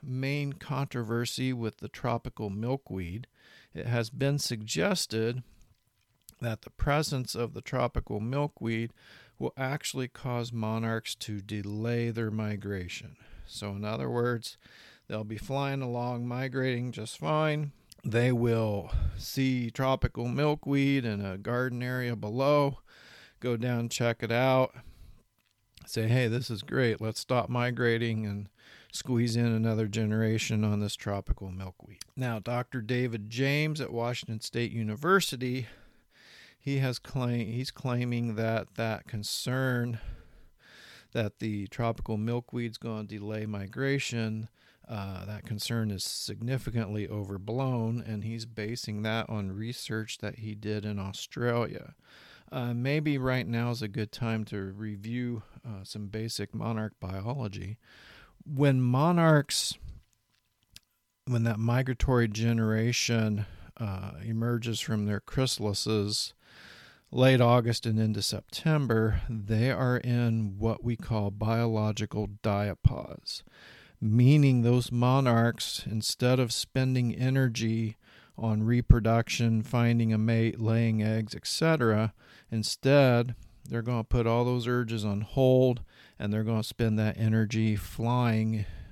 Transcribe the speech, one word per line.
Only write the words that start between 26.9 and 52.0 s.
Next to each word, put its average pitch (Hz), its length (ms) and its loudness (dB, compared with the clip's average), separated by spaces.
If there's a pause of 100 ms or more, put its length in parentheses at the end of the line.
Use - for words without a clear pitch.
Let's 110 180 -4
stop 123 300 0
migrating 117 800 0
and 101 220 -8 (420)
squeeze 120 440 0
in 120 120 4
another 110 400 2
generation 110 760 0
on 104 160 2
this 104 160 -4
tropical 98 540 -4
milkweed." 92 540 -14 (120)
Now, 123 220 -4
Doctor 123 420 -6
David 113 520 -2
James 147 500 0
at - 100 -6
Washington 117 500 -4
State 117 300 -4
University, 127 920 0 (920)
he 139 180 -2
has 131 220 0
claim-, 120 480 -2
he's 120 240 -6
claiming 120 640 -2
that 113 400 -2
that 113 320 -4
concern 120 920 -2 (1120)
that 107 260 -4
the 104 280 -4
tropical 113 500 -4
milkweed's 117 600 -4
gonna 107 300 -8
delay 107 400 -8
migration, 110 1000 -2 (400)
uh, 98 380 -8
that 104 200 -10
concern 110 460 -2
is 92 120 -4
significantly 107 1040 -4
overblown, 113 960 -4
and 107 180 -6
he's 113 220 -8
basing 110 560 -6
that 110 280 -2
on 101 220 -4
research 110 680 -6
that 107 200 -8
he 110 140 -8
did 104 320 -4
in 104 140 -4
Australia. 117 960 -4 (560)